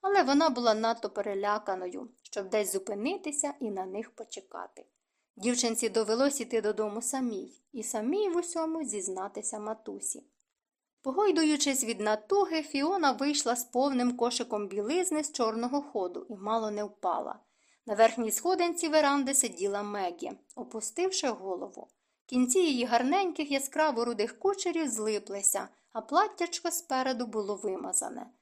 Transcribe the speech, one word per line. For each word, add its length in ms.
Але 200
вона 280
була 240
надто 360
переляканою, 960
щоб 260
десь 240
зупинитися 880
і 100
на 160
них 240
почекати. 760
Дівчинці 520
довелось 520
іти 200
додому 420
самій, 600
і 100
самій 460
в 80
усьому 480
зізнатися 760
матусі. 680
Погойдуючись 840
від 160
натуги, 600
Фіона 500
вийшла 440
з 80
повним 520
кошиком 520
білизни 560
з 80
чорного 500
ходу 480
і 60
мало 340
не 140
впала. 540
На 80
верхній 360
сходинці 580
веранди 460
сиділа 480
Мегі, 500
опустивши 760
голову. 600
Кінці 320
її 260
гарненьких 680
яскраво 540
рудих 340
кучерів 500
злиплися, 800
а 80
платтячко 680
спереду 560
було 300
вимазане. 680